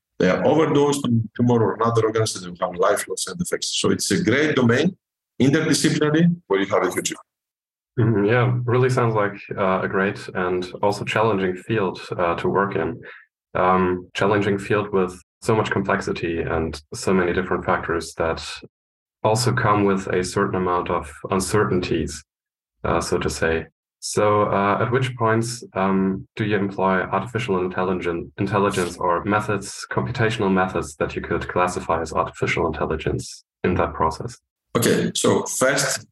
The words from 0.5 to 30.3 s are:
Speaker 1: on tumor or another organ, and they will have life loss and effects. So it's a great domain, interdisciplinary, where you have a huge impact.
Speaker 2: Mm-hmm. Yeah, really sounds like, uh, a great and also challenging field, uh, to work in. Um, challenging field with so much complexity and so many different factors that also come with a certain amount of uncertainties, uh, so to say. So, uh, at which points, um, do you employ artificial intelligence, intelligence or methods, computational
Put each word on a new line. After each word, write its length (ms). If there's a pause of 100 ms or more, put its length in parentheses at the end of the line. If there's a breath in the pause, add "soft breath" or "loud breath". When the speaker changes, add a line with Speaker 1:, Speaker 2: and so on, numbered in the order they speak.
Speaker 1:
on 320
tumor 260
or 120
another 320
organ, 160
and 200
they 60
will 80 (120)
have 80
life 300
loss 200
and 120
effects. 400
So 120
it's 200
a 140
great 320
domain, 400 (460)
interdisciplinary, 920 (120)
where 140
you 60
have 180
a 60
huge 200
impact. 120 (760)
Speaker 2:
Mm-hmm. 280
Yeah, 380
really 260
sounds 240
like, 260 (160)
uh, 240
a 80
great 460
and 360 (120)
also 200
challenging 540
field, 420 (200)
uh, 180
to 100
work 300
in. 240 (540 loud breath)
Um, 580
challenging 460
field 340
with 260 (220)
so 160
much 140
complexity 720
and 380 (140)
so 220
many 180
different 320
factors 540
that 280 (760)
also 280
come 340
with 240
a 140
certain 340
amount 340
of 200 (200)
uncertainties, 920 (640)
uh, 160
so 180
to 120
say. 340 (360)
So, 420 (100)
uh, 300
at 100
which 240
points, 560
um, 640
do 80
you 120
employ 440
artificial 640
intelligence, 720
intelligence 640
or 260
methods, 640
computational 600